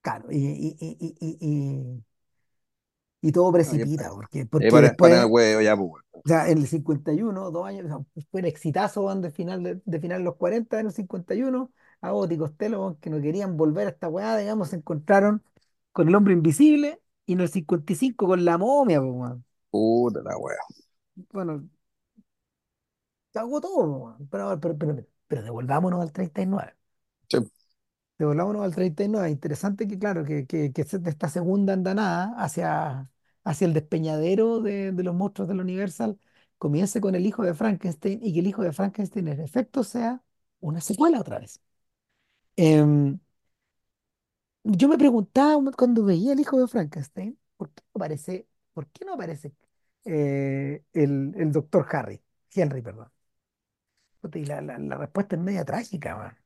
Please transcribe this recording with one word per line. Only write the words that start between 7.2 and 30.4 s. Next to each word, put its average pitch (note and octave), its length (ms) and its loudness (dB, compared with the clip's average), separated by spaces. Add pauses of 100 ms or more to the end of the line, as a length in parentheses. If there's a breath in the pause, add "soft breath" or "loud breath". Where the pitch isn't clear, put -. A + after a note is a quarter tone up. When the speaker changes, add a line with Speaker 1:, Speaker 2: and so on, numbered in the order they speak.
Speaker 1:
uno, G3 280 -6
dos E3+ 160 -6
años, G3 200 -10
o - 20 -10 (260)
sea, D3+ 160 -14
fue F#3+ 100 -6
un F3+ 60 -2
exitazo, F3+ 580 -2
weón, G3 180 -4
de F3 80 -6
final F3+ 320 -8
de, F3+ 220 -6
de D#3+ 160 -4
final F3 200 -6
de F3+ 40 -4
los F3 120 -4
cuarenta, A3 440 -2
en G#3+ 60 -4
el G#3 60 -6
cincuenta F#3 420 -8
y A3 80 -2
uno, C4 300 -4 (280)
Abbott F#3+ 320 -2
y E3 60 -4
Costello, G3 440 -4
weón, F#3 160 -6
que - 120 -10
no D3+ 100 -4
querían F3 360 -2
volver D#3 320 2
a - 20 -4
esta - 180 -8
weá, G#3 280 -2
digamos, G#3 340 -2
se F#3+ 60 -6
encontraron G3 680 2 (480)
con D#3 160 4
el F3 60 8
hombre G3+ 200 8
invisible, D4 680 4 (260)
y F#3 80 0
en F3+ 60 0
el F3 100 2
cincuenta E3+ 420 -2
y D#3+ 40 0
cinco A#3+ 300 0
con F3+ 180 4
la E3+ 140 4
momia, A3+ 420 4
pues, C3 140 -2
weón. B2 300 -8 (260)
Speaker 2:
Puta A2+ 520 2
la - 160 -8
weá. - 200 -8 (760)
Speaker 1:
Bueno, E3 360 -8 (1600)
cagó A#3+ 280 -6
todo, F4 240 0 (140)
weón. C#3 300 -16
Pero, G3 320 -6
pero, E3+ 180 -4
pero, D3 280 -4 (220)
pero C3+ 140 -6
devolvámonos C#3 580 -2
al D#3+ 120 -6
treinta F#3 300 -6
y F#3 40 -2
nueve. - 280 -4 (540)
Speaker 2:
Sí. - 100 2 (800)
Speaker 1:
Devolvámonos F3+ 460 -2
al F3+ 100 -4
treinta F3+ 300 -2
y G3+ 40 -2
nueve. G3+ 220 -2
Interesante F#3 560 -4
que, G3 120 -6
claro, F#3+ 260 -4
que, C#3+ 220 -4